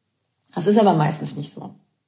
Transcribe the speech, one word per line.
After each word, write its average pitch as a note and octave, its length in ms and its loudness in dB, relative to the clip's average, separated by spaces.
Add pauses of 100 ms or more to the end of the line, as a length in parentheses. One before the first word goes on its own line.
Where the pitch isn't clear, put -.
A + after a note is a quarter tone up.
(560)
Das E3 100 -2
ist G#3 120 4
aber G3+ 160 4
meistens D3+ 420 -2
nicht - 160 -8
so. - 180 -16 (380)